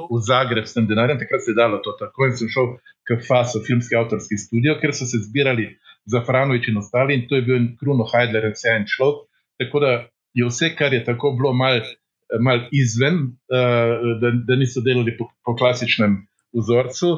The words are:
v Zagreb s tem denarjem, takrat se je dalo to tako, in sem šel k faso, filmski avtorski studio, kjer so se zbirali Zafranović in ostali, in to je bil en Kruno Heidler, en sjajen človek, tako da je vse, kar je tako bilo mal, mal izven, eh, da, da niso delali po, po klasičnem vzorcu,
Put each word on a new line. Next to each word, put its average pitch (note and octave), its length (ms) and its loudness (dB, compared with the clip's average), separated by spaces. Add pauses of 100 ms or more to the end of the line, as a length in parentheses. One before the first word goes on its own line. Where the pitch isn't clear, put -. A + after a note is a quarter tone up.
(120)
v A#2+ 100 0
Zagreb A#2 460 0
s - 80 -10
tem A2+ 100 2
denarjem, A#2 320 2
takrat - 240 -4
se A#2 100 -4
je G#2 40 0
dalo A2 240 2
to G2+ 180 -8
tako, C3 300 -2
in A#2+ 80 -2
sem A#2 140 -6
šel B2 260 -2 (320)
k A#2+ 160 0
faso, A#2+ 400 0
filmski A#2+ 340 -2
avtorski A2 400 -2
studio, B2 400 0
kjer D3 160 -2
so C3+ 120 -6
se A#2+ 120 -4
zbirali A2 540 -2 (340)
Zafranović B2+ 640 0
in G#2+ 100 0
ostali, B2+ 380 0
in B2 120 0
to C#3+ 80 0
je C3+ 60 2
bil B2+ 140 2
en A#2+ 220 0
Kruno C3 280 0
Heidler, A2 400 0
en G#2+ 100 -2
sjajen A2+ 300 0
človek, C#3+ 380 0 (360)
tako B2+ 200 -2
da C#3 120 2 (440)
je A#2+ 100 2
vse, C#3 300 -2
kar C#3+ 180 0
je A#2 100 2
tako B2 280 -2
bilo C3 220 0
mal, B2+ 260 2 (500)
mal A#2+ 400 2
izven, C3+ 480 2 (280)
eh, A#2+ 500 2 (240)
da, A#2+ 100 2 (140)
da B2+ 120 2
niso C3 280 0
delali A#2+ 320 2
po, - 240 -8
po A#2 160 -4
klasičnem A#2 640 2 (340)
vzorcu, B2 640 0